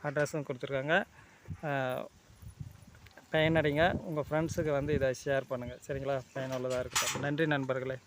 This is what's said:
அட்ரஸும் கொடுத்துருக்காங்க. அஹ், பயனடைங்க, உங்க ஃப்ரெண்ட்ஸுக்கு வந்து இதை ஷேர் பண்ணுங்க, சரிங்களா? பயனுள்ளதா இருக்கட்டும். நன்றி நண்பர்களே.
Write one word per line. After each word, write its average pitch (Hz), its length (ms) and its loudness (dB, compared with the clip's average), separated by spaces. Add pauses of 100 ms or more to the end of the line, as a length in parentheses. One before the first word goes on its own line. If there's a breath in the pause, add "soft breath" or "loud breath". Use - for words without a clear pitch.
அட்ரஸும் 147 420 0
கொடுத்துருக்காங்க. 139 500 0 (640 loud breath)
அஹ், 135 400 0 (1300)
பயனடைங்க, 160 560 4 (160)
உங்க 151 200 -4
ஃப்ரெண்ட்ஸுக்கு 156 500 0
வந்து 147 240 0
இதை 135 220 2
ஷேர் 135 300 0
பண்ணுங்க, 123 360 -6
சரிங்களா? 135 360 -2 (100)
பயனுள்ளதா 127 520 -4
இருக்கட்டும். - 400 -2
நன்றி 147 260 2
நண்பர்களே. 131 600 0